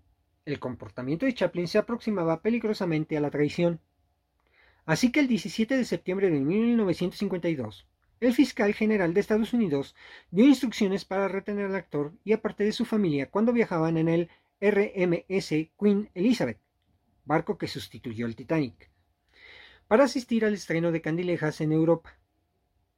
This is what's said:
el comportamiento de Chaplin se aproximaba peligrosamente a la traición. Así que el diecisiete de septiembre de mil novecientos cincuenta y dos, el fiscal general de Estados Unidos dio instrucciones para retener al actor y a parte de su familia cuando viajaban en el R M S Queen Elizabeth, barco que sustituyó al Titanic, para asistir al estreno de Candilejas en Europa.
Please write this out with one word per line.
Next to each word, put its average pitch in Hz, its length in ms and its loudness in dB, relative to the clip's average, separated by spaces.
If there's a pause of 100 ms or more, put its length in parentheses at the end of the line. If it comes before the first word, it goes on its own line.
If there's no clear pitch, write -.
(440)
el 139 160 -8
comportamiento 131 680 -6
de 254 80 0
Chaplin 175 320 -2
se 214 120 0
aproximaba 196 640 -2
peligrosamente 208 760 -2
a 147 40 0
la 143 100 0
traición. 147 500 0 (1080)
Así 160 240 2
que 302 100 2
el 285 60 4
diecisiete 220 500 -2
de 254 80 0
septiembre 185 460 -2
de 151 80 2
mil 214 380 2
novecientos 185 420 0
cincuenta 185 300 -4
y 160 80 -2
dos, 110 320 -10 (320)
el 247 120 4
fiscal 240 400 2
general 208 420 0
de 202 60 4
Estados 214 320 0
Unidos 160 440 -2 (340)
dio 196 160 6
instrucciones 214 580 2
para 196 240 0
retener 196 380 -4
al 190 80 -4
actor 156 400 -6 (100)
y 196 80 -2
a 220 80 2
parte 208 240 -4
de 214 80 2
su 233 120 -4
familia 165 460 0
cuando 226 220 2
viajaban 170 440 0
en 160 120 2
el 165 220 0 (300)
R 202 340 2
M 180 340 0
S 160 500 -2
Queen 208 360 2
Elizabeth, 180 460 0 (640)
barco 160 340 -2
que 165 80 -6
sustituyó 113 600 -10
al 113 100 -8
Titanic, 139 540 -4 (960)
para 233 160 6
asistir 240 400 0
al 208 100 0
estreno 170 380 -2
de 160 80 -2
Candilejas 160 600 -2
en 156 120 0
Europa. 160 440 0 (800)